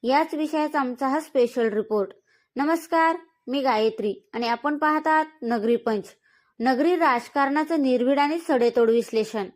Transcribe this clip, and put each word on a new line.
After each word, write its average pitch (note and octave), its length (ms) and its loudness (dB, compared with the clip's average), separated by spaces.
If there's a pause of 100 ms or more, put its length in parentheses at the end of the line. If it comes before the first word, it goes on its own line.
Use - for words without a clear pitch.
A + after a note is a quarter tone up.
याच C#4+ 300 0
विषयाचा D4+ 460 -2
आमचा B3+ 280 -4
हा C#4 120 0
स्पेशल A#3+ 500 0
रिपोर्ट. G#3 400 -2 (460)
नमस्कार, E4 600 0 (320)
मी C4+ 140 -2
गायत्री A3 520 0 (200)
आणि A#3 140 -4
आपण C#4+ 300 -2
पाहतात D#4 480 2 (160)
नगरी A#3 340 0
पंच. A3 380 -4 (460)
नगरी C4 360 2
राजकारणाचं D4 840 0
निर्भीड B3+ 380 2
आणि D4 200 0
सडेतोड A#3+ 500 2
विश्लेषण. A3 680 -2